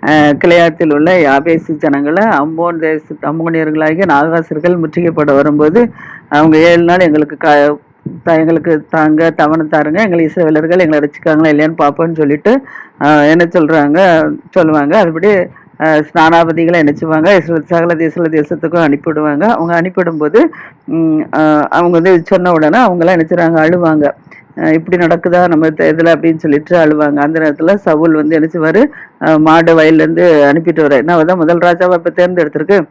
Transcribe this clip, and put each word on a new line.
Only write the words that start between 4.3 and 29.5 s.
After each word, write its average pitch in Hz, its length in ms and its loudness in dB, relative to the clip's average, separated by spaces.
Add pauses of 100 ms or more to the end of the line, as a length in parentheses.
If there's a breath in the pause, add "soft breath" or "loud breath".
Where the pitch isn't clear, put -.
முற்றுகைப்பட 160 580 -2
வரும்போது, 151 560 2 (380 loud breath)
அவங்க 156 280 2
ஏழு 170 260 4
நாள் 170 160 2
எங்களுக்கு 151 380 0
க-, 147 420 0 (460)
த-, 165 140 0
எங்களுக்கு 160 520 -2
தாங்க, 160 400 0
தவணை 160 400 -2
தாருங்க, 151 280 -2
எங்களை 175 260 0
இஸ்ரவேலர்கள் 160 540 0
எங்களை 156 200 2
ரட்சிக்காங்களா 156 560 0
இல்லையான்னு 156 240 0
பார்ப்போம்னு 165 380 -2
சொல்லிட்டு, 156 460 0 (380 loud breath)
அஹ், 147 280 2
என்ன 170 200 2
சொல்றாங்க, 160 800 2 (220)
சொல்லுவாங்க. 160 540 0
அதுபடி, 175 420 0 (320 loud breath)
அஹ், 156 240 0
ஸ்நானாபதிகளை 165 680 2
என்ன 151 220 2
செய்வாங்க, 160 440 0
இஸ்ரவேல் 156 260 -4
சகல 170 300 -2
தேச-, 160 340 -4
தேசத்துக்கும் 160 540 -2
அனுப்பிவிடுவாங்க. 151 600 -2
அவங்க 170 380 -2
அனுப்பிவிடும்போது, 170 580 -2 (460 loud breath)
ம், 160 360 -2
அஹ், 151 420 0
அவங்க 170 380 0
வந்து 175 240 2
சொன்ன 180 280 0
உடனே 165 340 2
அவங்களாம் 175 320 0
என்ன 160 100 0
செய்றாங்க, 165 360 0
அழுவாங்க. 160 460 0 (460 loud breath)
அஹ், 160 160 -2
"இப்படி 170 340 -2
நடக்குதா 175 420 0
நம்ம 160 220 0
த-, 156 120 -6
இதுல?" 160 260 0
அப்படின்னு 160 280 0
சொல்லிட்டு 151 400 -2 (100)
அழுவாங்க. 151 300 0
அந்த 151 240 -2
நேரத்துல 156 340 0
சவுல் 165 380 0
வந்து 156 220 0
என்ன 160 180 0
செய்வாரு, 165 320 0 (360 loud breath)
அஹ், 156 180 0
மாடு 165 400 4